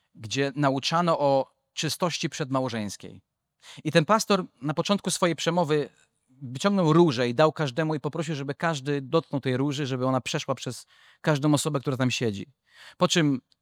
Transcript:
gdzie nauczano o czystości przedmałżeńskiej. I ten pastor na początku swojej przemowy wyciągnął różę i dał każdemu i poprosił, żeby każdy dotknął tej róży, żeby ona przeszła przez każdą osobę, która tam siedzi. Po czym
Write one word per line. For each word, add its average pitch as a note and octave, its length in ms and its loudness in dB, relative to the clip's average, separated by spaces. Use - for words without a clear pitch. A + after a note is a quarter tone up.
gdzie B2 400 -4
nauczano D3 640 2
o C#3 320 2
czystości E3 560 -4
przedmałżeńskiej. A2+ 920 -6
I D#3 80 -2
ten E3 140 4
pastor G3+ 400 2
na D3 120 -4
początku F#3+ 380 -2
swojej E3+ 240 0
przemowy D3+ 540 0
wyciągnął D#3 640 0
różę C3 360 4
i A#2+ 60 -4
dał D#3 160 6
każdemu D#3 440 -2
i C#3+ 40 -6
poprosił, D#3 360 -6
żeby C#3 200 -6
każdy C#3+ 460 -2
dotknął C#3 400 -2
tej B2+ 160 0
róży, C#3+ 280 -2
żeby B2+ 200 -2
ona C3 160 2
przeszła - 340 -4
przez - 320 -10
każdą D3+ 320 2
osobę, D3 260 0
która C3 180 -4
tam B2+ 140 2
siedzi. G#2 400 -4
Po F3+ 100 2
czym D3 340 2